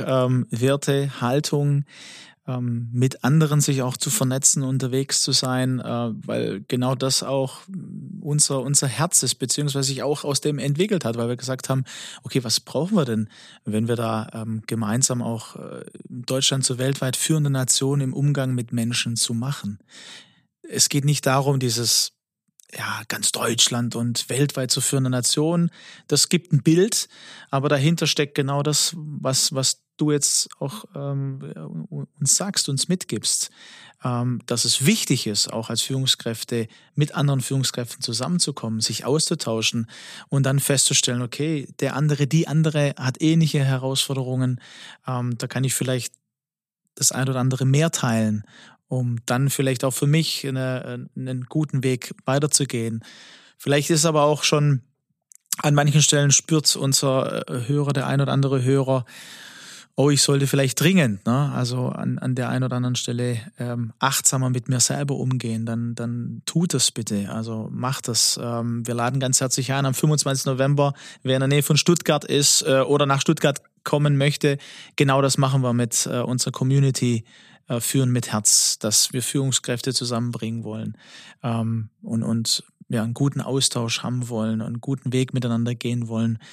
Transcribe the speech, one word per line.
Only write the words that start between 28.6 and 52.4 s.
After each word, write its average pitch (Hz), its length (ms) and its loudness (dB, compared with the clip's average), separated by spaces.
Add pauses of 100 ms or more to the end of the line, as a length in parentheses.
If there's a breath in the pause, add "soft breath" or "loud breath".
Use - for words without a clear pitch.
das, 147 340 0
was, 147 580 -2
was 131 280 -2 (140)
du 151 160 2
jetzt - 380 0 (100)
auch, 143 240 -8 (100)
ähm, 139 460 -6 (160)
u-, 156 460 -10
u-, 139 40 -10 (140)
uns 139 160 2
sagst, - 320 -2
uns 135 200 -2
mitgibst, - 640 -2 (540 loud breath)
ähm, 123 420 -2
dass 117 180 -2
es 120 220 2
wichtig 180 400 2
ist, 104 260 -2
auch 113 180 -6
als 117 120 -2
Führungskräfte 123 840 -2 (260 soft breath)
mit 147 220 0
anderen 139 240 2
Führungskräften 127 600 -4
zusammenzukommen, 120 800 -2
sich - 260 -4
auszutauschen 117 840 0 (400 loud breath)
und 139 160 2
dann 139 160 2
festzustellen, 131 640 2
"Okay, 143 440 -4 (140)
der 131 160 -2
andere, 143 300 2
die 160 200 4
andere 151 500 2
hat 127 240 -2
ähnliche 156 440 4
Herausforderungen, 131 960 0 (460 loud breath)
ähm, 123 320 -2
da 127 100 -6
kann - 160 -2
ich 127 100 0
vielleicht 127 380 -2 (840)
das - 160 2
ein 127 180 -2
oder 131 120 -2
andere 127 240 0
mehr 143 260 4
teilen", 110 540 0 (420 loud breath)
um 123 400 -2
dann 131 240 2
vielleicht 131 340 0
auch 127 80 2
für - 140 0
mich 151 400 2
eine, 127 680 -6
einen 127 320 -6
guten 147 340 -2
Weg 127 320 -2 (100)
weiterzugehen. 127 800 0 (540 loud breath)